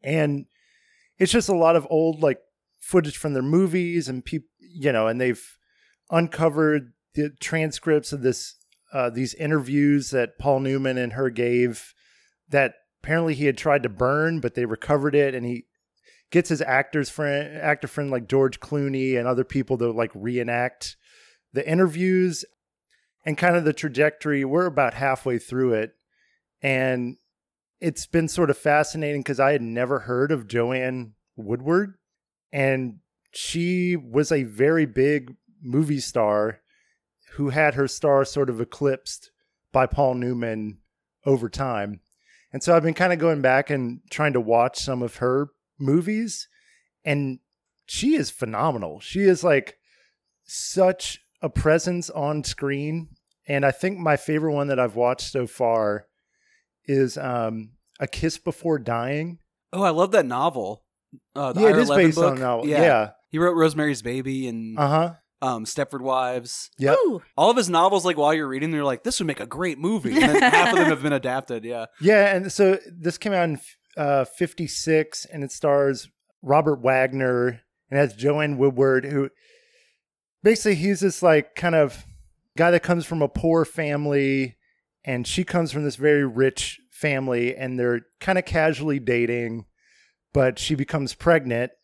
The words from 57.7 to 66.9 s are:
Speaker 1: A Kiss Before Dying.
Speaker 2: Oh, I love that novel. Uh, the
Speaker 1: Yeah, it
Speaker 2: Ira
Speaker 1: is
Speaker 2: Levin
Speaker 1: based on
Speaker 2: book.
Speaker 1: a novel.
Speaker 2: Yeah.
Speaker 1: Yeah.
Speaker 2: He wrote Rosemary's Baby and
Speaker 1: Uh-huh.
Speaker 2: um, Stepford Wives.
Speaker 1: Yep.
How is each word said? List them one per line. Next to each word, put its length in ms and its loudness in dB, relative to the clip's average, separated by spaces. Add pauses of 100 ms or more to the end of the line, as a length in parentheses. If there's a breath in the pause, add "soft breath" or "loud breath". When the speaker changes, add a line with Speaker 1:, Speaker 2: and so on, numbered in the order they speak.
Speaker 1:
A 80 -4
Kiss 300 -4
Before 400 -4
Dying. 640 -4 (340)
Speaker 2:
Oh, 80 -2
I 80 2
love 220 2
that 160 4
novel. 580 -4 (500)
Uh, 180 -4
the 80 0
Speaker 1:
Yeah, 80 8
it 40 6
Speaker 2:
Ira 80 6
Speaker 1:
is 80 2
Speaker 2:
Levin 180 6
Speaker 1:
based 120 2
on 40 4
Speaker 2:
book. 140 2
Speaker 1:
a 40 -6
novel. 260 0
Speaker 2:
Yeah. 160 2
Speaker 1:
Yeah. 280 4 (180)
Speaker 2:
He 100 -6
wrote 160 2
Rosemary's 480 2
Baby 440 -6
and 300 -8
Speaker 1:
Uh-huh. 380 2 (260)
Speaker 2:
um, 240 -4
Stepford 360 -6
Wives. 760 -4
Speaker 1:
Yep. 280 4